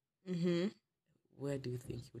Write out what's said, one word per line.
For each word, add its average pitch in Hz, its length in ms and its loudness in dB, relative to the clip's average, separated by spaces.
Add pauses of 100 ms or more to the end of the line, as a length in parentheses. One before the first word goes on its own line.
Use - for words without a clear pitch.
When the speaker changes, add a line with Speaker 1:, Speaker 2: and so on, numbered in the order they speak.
(280)
Speaker 1:
Mm-hmm. 175 400 4 (680)
Speaker 2:
Where 139 200 0
do 131 120 -4
you 123 80 -2
think 120 260 -6
you - 60 -18 (100)